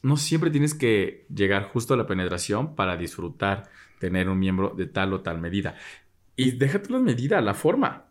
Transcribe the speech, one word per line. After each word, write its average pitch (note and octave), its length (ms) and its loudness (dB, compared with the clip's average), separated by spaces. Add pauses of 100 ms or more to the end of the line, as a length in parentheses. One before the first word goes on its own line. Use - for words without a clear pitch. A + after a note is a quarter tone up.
no C#3 140 4
siempre D#3+ 340 2
tienes D3+ 220 2
que A2 600 0
llegar G2 300 2
justo A#2+ 280 -2
a B2+ 60 4
la A2+ 80 0
penetración F#2 680 -2
para F#2 220 0
disfrutar F2 680 -4 (340)
tener F#2 320 0
un F#2+ 80 2
miembro F#2+ 360 2
de F2+ 120 -4
tal F#2+ 260 -2
o F#2 80 -2
tal E2 220 -6
medida. F2+ 320 -4 (640)
Y B2+ 160 2
déjate C#3 380 0
la B3+ 100 0
medida, C#3+ 420 2
la G2+ 100 0
forma. - 580 0